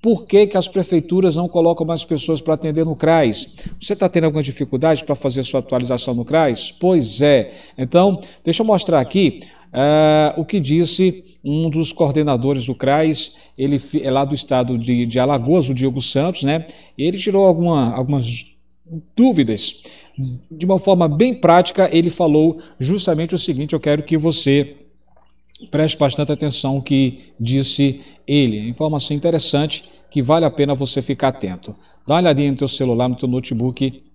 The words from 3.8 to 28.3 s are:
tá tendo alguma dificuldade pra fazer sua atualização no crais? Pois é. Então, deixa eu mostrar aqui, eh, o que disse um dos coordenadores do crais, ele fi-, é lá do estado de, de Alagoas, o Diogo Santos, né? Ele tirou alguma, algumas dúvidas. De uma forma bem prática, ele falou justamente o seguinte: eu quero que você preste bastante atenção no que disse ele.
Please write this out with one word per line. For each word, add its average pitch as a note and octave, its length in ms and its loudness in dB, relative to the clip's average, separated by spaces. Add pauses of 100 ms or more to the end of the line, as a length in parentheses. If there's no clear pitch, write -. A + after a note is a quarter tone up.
tá F#3 140 0
tendo D#3+ 160 2
alguma D3+ 180 0
dificuldade C3+ 600 -2
pra C#3+ 100 -2
fazer C3 300 -4
sua C3 160 -2
atualização B2 520 -4
no A#2 120 -4
crais? D3 520 0
Pois D3 440 0
é. C#3 320 4 (240)
Então, F3 400 2 (260)
deixa E3+ 200 0
eu A3 40 0
mostrar F3+ 320 2
aqui, C#3 400 0 (320)
eh, D3+ 640 4
o E3 80 -4
que G3 160 -2
disse E3+ 640 0 (220)
um D#3 240 0
dos D#3 220 -2
coordenadores C#3 760 0
do C3+ 60 -4
crais, D3+ 640 0 (220)
ele C#3 200 0
fi-, C#3+ 240 -4
é C3+ 80 -4
lá C3+ 140 0
do C#3 100 -4
estado B2+ 440 -2
de, A#2+ 280 0
de A#2 140 -2
Alagoas, C#3 480 0
o C#3 60 -2
Diogo C3 280 -2
Santos, D3+ 420 -2
né? D#3 220 -2 (320)
Ele F3 200 -2
tirou G3 280 2
alguma, D#3+ 480 2
algumas B2+ 640 -4 (580)
dúvidas. F3 680 0 (680)
De E3 160 -8
uma F#3+ 140 2
forma F3+ 300 4
bem A3 240 2
prática, F3+ 580 4
ele E3+ 180 2
falou D#3+ 500 2 (200)
justamente E3 560 -2
o - 20 -2
seguinte: D3 360 -4
eu D#3 80 -2
quero D3 220 0
que D#3+ 140 0
você C#3+ 600 0 (920)
preste D3+ 280 -2
bastante D3 340 0
atenção C#3 440 -4
no C3+ 60 -4
que C3+ 560 -2
disse C3+ 640 -2 (260)
ele. A#2+ 440 0